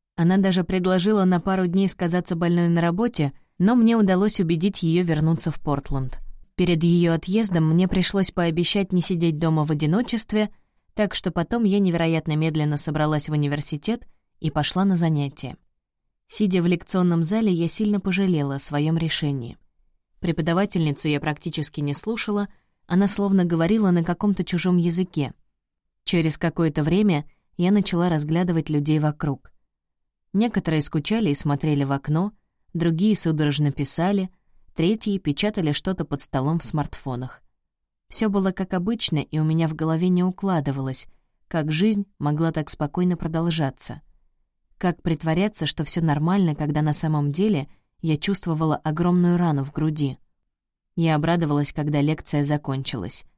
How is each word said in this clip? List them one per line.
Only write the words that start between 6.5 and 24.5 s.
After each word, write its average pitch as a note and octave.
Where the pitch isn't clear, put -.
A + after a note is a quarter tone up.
Перед E3+
ее E3+
отъездом F3+
мне F3+
пришлось F#3+
пообещать F3
не F3+
сидеть E3
дома D#3+
в D#3
одиночестве, G#3
так G#3
что F3
потом A3+
я G3+
невероятно E3
медленно D3+
собралась D3+
в D3+
университет D3
и D#3
пошла E3+
на G3
занятия. D3
Сидя F#3+
в E3+
лекционном F3
зале, G#3+
я E3+
сильно G#3
пожалела F3+
о C#3
своем D3+
решении. C#3+
Преподавательницу E3
я D3
практически D3+
не C#3+
слушала, G3+
она F#3+
словно G3
говорила F3
на E3+
каком-то F#3
чужом F3+